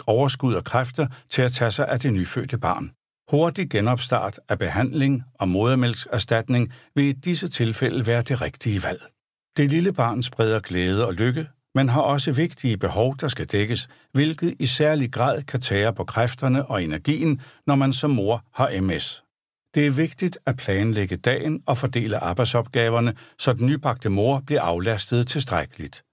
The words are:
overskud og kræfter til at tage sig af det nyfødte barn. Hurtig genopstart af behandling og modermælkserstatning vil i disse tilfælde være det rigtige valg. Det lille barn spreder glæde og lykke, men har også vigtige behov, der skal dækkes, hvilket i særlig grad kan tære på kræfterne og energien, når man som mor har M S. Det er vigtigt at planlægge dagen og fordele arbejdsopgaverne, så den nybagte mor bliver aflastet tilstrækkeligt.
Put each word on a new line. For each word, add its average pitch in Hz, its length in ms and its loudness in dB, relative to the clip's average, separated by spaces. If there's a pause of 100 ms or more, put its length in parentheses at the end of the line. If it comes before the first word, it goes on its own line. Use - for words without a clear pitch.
overskud 127 480 2
og 85 100 -2
kræfter 127 420 -2 (240)
til 135 120 2
at 123 100 2
tage 117 180 0
sig 139 180 -2
af 123 120 0
det 135 120 0
nyfødte 98 460 -2
barn. - 320 -4 (400)
Hurtig 160 400 2
genopstart 107 800 0
af 101 100 -2
behandling 127 640 0 (120)
og 95 140 -2
modermælkserstatning 120 1200 0 (220)
vil 143 100 2
i 139 80 2
disse 170 360 -4
tilfælde 113 580 -2
være 117 160 2
det 127 180 -2
rigtige 104 420 -2
valg. - 200 -6 (540)
Det 143 140 4
lille 175 220 2
barn 120 300 0
spreder 110 380 0
glæde 92 460 0
og 95 80 -4
lykke, 127 340 0 (260)
men 135 140 4
har 131 120 2
også 139 320 0
vigtige 131 440 0
behov, 101 440 0
der 151 80 -2
skal - 180 -4
dækkes, 104 420 -2 (240)
hvilket 156 460 0
i 135 80 0
særlig 147 460 2
grad 127 300 0
kan 131 180 -4
tære 104 340 2
på 95 100 -6
kræfterne 127 640 0
og 101 180 -2
energien, 131 560 0 (260)
når 143 80 4
man 139 180 4
som 147 180 0
mor 113 340 2 (100)
har 98 260 0
M 95 180 2
S. - 240 -8 (520)
Det 147 120 4
er 143 40 4
vigtigt 160 560 -2
at 131 100 -2
planlægge 101 600 0
dagen 151 500 -2
og 135 120 0
fordele 117 400 -2
arbejdsopgaverne, 117 960 0 (240)
så 127 140 0
den 120 140 0
nybagte 135 420 0
mor 117 380 2
bliver 143 140 0
aflastet 101 640 0
tilstrækkeligt. - 880 -4